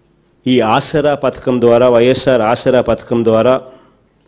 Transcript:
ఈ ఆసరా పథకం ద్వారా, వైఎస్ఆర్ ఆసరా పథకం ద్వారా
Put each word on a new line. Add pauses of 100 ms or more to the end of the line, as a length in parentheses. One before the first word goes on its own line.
(460)
ఈ
ఆసరా
పథకం
ద్వారా,
వైఎస్ఆర్
ఆసరా
పథకం
ద్వారా (680)